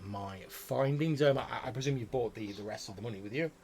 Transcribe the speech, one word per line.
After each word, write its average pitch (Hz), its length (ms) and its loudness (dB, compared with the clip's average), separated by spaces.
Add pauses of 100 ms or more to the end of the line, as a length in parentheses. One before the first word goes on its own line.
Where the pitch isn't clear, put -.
my 98 340 -6 (100)
findings. 143 760 2
Um, 139 160 8
I, 117 280 -2
I 131 40 -2
presume 135 280 0
you 120 80 -2
brought 117 280 0
the, 107 180 -4
the 101 100 -8
rest 104 260 -6
of 104 80 -10
the 95 60 -10
money 107 180 -4
with 104 120 -8
you? 156 180 0 (140)